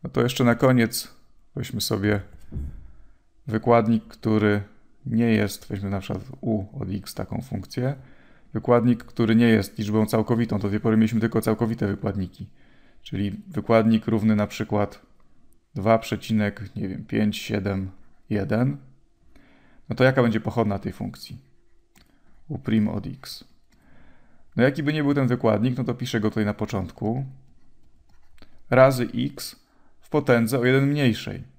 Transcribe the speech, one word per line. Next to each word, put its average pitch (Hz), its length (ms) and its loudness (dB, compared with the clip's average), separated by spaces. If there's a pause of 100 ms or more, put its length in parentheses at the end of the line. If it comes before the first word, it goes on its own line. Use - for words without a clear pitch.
No - 80 -10
to 127 120 0
jeszcze 123 220 0
na 120 100 4
koniec 123 600 2 (420)
weźmy - 240 -6
sobie 104 400 0 (1300)
wykładnik, 113 580 2
który 104 580 0 (440)
nie 117 260 0
jest, 107 360 -2
weźmy 98 220 -8
na 98 100 -4
przykład - 240 -8 (160)
u 107 420 -6
od 90 80 -8
x 98 240 -8
taką - 280 -8
funkcję, 123 520 -6 (580)
wykładnik, 120 520 2
który 113 320 2
nie 117 120 6
jest 107 300 2
liczbą 107 280 0
całkowitą, 110 520 0
do 98 120 -2
tej 104 100 -2
pory 110 160 2
mieliśmy 110 240 4
tylko 110 200 0
całkowite 110 460 -2
wykładniki, 95 600 -4 (560)
czyli 101 440 -6
wykładnik 113 600 4
równy 107 300 2
na 104 100 2
przykład - 600 -4 (680)
dwa 110 240 2
przecinek, 104 800 -4
nie 104 120 -8
wiem, - 160 -10
pięć 107 340 -2
siedem 98 520 -4 (400)
jeden, 107 460 0 (1120)
no 113 80 -6
to 127 80 4
jaka 131 180 4
będzie 110 180 2
pochodna 107 380 -2
tej - 140 -8
funkcji - 460 -12 (1080)
u 143 100 -10
prim 110 300 2
od - 180 -6
x? - 380 -16 (1120)
No 113 60 4
jaki 135 200 2
by 147 100 0
nie 156 100 -2
był 143 120 2
ten 139 120 2
wykładnik, 120 520 2
no 127 60 -4
to 120 100 -4
piszę 120 260 -4
go 107 80 2
tutaj 107 160 0
na 104 100 -2
początku, 107 720 -6 (1400)
razy 127 440 6
x - 420 -6 (440)
w - 80 -20
potędze 127 500 2
o 120 60 0
jeden 135 220 4
mniejszej 131 560 0 (160)